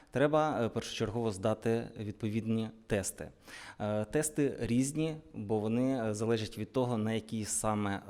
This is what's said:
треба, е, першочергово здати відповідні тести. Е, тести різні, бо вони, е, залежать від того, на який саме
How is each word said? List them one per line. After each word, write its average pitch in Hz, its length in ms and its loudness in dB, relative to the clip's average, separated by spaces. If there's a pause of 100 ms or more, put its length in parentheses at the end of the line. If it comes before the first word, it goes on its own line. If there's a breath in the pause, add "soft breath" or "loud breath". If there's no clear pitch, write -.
(120 loud breath)
треба, 147 500 4
е, 113 80 2
першочергово 113 600 -2
здати 110 560 0 (120)
відповідні 110 720 -2 (180)
тести. 95 420 -2 (500 loud breath)
Е, 107 260 0
тести 151 540 0
різні, 143 560 2 (180)
бо 110 260 0
вони, 117 500 2
е, 107 40 0
залежать 107 440 0
від 107 160 -6
того, 123 240 2
на 107 160 0
який 110 320 -2
саме 104 640 0